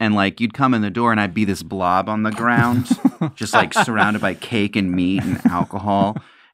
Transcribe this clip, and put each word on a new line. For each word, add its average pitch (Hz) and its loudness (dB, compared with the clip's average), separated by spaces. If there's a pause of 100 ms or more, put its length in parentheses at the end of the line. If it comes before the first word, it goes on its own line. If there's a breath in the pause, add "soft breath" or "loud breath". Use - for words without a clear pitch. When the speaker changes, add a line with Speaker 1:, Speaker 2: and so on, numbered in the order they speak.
Speaker 1:
and, 107 2
like, 98 2
you'd 117 -2
come 131 2
in 110 0
the 104 -2
door 117 0
and 107 2
I'd 98 0
be 107 2
this 95 -2
blob 92 0
on 107 -2
the 107 -2
ground, 120 0 (260)
Speaker 2:
<laughs> 151 -6
Speaker 1:
just, 110 -6
like, 190 2
surrounded 107 0
by 95 -2
cake 104 -2
and 95 0
meat 92 0
and 90 -4
alcohol, 98 0 (380 loud breath)